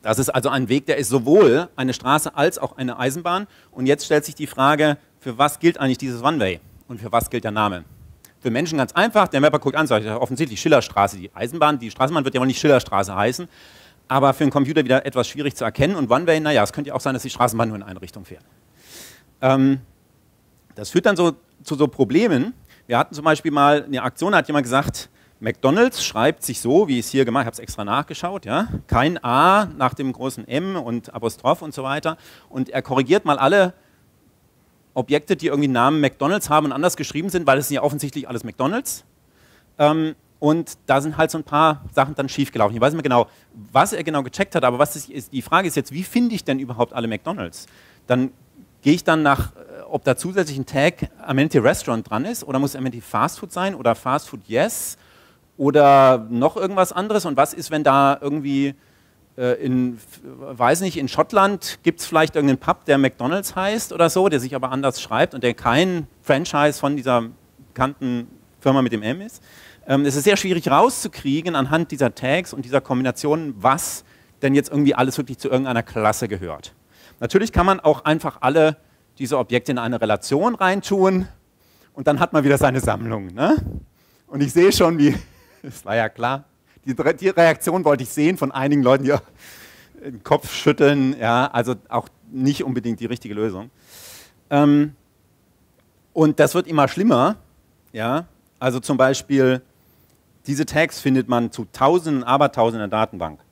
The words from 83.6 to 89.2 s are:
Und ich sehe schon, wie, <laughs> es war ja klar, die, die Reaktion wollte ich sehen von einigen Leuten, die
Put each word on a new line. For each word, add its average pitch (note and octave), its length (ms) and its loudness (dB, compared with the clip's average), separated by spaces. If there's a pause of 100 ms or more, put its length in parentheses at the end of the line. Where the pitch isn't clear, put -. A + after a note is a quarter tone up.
Und C#3 140 -6
ich C3+ 100 0
sehe F3+ 200 6
schon, E3+ 260 2
wie, C#3+ 180 4 (240)
<laughs> - 240 -20
es C3+ 220 -18
war G2+ 100 -4
ja A2 140 0
klar, B2+ 360 -6 (400)
die, C3 100 -4
die D#3 340 0
Reaktion E3+ 560 2
wollte C#3 180 2
ich - 60 -12
sehen E3 280 0
von C3+ 140 -2
einigen C#3 320 2
Leuten, B2+ 200 6
die C#3+ 100 2 (920)